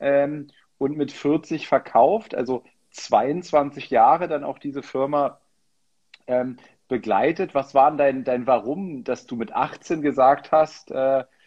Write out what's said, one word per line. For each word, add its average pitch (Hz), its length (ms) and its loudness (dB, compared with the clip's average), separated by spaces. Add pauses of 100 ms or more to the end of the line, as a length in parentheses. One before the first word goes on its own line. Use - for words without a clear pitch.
Ähm, 143 480 -2 (300)
und 143 180 -2
mit 143 160 -4
vierzig 156 560 -2
verkauft, 143 640 2
also 123 300 -6 (260)
zweiundzwanzig 143 960 -2
Jahre 135 380 4
dann 143 160 -4
auch 143 160 -8
diese 139 240 -10
Firma, 139 560 -2 (880)
ähm, 127 300 -2 (320)
begleitet. 123 640 -2
Was 135 180 -2
war 139 160 6
denn 151 100 0
dein, 135 260 2
dein 123 240 -2
Warum, 139 560 -2
dass 123 220 -6
du 131 100 -10
mit 113 180 -8
achtzehn 143 480 -4
gesagt 135 480 2
hast, - 400 0
äh, 135 320 0 (240)